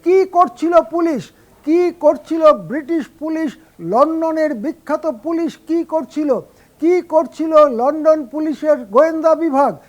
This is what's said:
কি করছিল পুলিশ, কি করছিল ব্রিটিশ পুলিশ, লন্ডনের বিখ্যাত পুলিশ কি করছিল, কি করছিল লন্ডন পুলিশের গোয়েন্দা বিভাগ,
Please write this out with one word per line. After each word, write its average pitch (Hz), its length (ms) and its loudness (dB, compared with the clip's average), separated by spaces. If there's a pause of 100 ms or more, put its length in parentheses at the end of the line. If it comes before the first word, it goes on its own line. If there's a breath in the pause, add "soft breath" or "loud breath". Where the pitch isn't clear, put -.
কি 370 200 4
করছিল 349 560 2
পুলিশ, 320 500 -2 (340 soft breath)
কি 349 360 0
করছিল 311 520 2
ব্রিটিশ 262 560 -4 (100)
পুলিশ, 311 380 -6 (240 soft breath)
লন্ডনের 311 760 0
বিখ্যাত 311 520 -6
পুলিশ 311 600 -6
কি 330 180 -2
করছিল, 294 560 -4 (400 soft breath)
কি 349 220 0
করছিল 311 640 2
লন্ডন 294 580 0
পুলিশের 302 500 -2
গোয়েন্দা 311 580 0
বিভাগ, 277 420 0 (120)